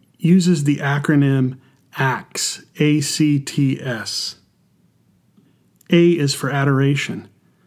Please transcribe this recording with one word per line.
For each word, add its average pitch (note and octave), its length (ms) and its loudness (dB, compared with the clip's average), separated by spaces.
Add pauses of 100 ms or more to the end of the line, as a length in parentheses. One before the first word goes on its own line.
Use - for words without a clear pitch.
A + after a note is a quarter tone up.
(180)
uses E3+ 460 2
the D3 140 0
acronym C#3 800 0 (380)
acts, - 680 -6 (140)
A D3+ 220 2
C D3 380 0
T C#3 420 -2
S. - 560 -8 (1500)
A E3+ 200 4
is C#3+ 240 0
for C3+ 160 -6
adoration. C#3 800 -2 (380)